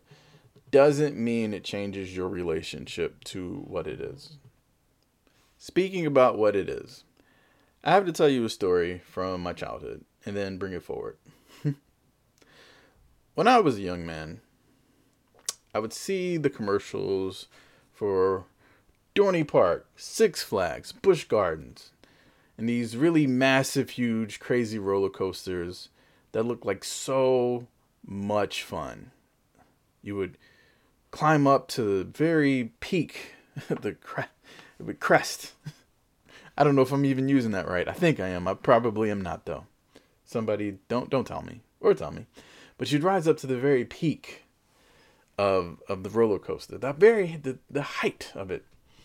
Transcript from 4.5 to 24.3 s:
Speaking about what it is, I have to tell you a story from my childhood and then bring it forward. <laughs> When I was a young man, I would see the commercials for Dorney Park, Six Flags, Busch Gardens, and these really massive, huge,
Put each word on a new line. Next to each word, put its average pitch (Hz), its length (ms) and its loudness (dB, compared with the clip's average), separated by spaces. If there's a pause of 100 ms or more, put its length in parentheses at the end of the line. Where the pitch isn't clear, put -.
Speaking 185 480 -2
about 127 320 4
what 104 180 4
it 92 140 -2
is, - 340 -12 (800)
I 147 80 0
have 196 140 6
to 170 60 -2
tell 156 180 4
you 123 160 2
a 107 40 -2
story 90 560 0
from 92 380 -6
my 87 100 -4
childhood 58 520 -12 (200)
and 101 100 -8
then 98 220 -6
bring 95 160 -8
it 85 100 -8
forward. - 380 -10
<laughs> - 40 -20 (2000)
When 175 120 2
I 247 120 8
was 139 180 2
a 101 40 -8
young 87 240 -6
man, 80 360 -10 (1300)
I 107 60 -2
would 110 140 -4
see 180 440 -4
the 143 120 2
commercials 98 960 -2 (460)
for 95 520 0 (680)
Dorney 185 320 4
Park, 92 480 4
Six - 480 0
Flags, 87 480 -4
Busch 180 340 2
Gardens, 80 680 -2 (640)
and 113 100 -4
these 117 300 -2
really 156 300 4
massive, 135 640 2
huge, 113 480 -2